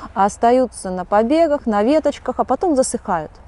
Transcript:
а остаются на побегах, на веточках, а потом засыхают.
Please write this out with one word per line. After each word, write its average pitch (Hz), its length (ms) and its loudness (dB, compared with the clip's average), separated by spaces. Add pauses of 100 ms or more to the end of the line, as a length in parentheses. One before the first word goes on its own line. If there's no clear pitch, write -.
(140)
а 196 120 2
остаются 233 640 0
на 185 140 -6
побегах, 285 600 2
на 208 160 0
веточках, 277 560 0
а 233 60 -2
потом 277 320 0
засыхают. 214 560 -2 (160)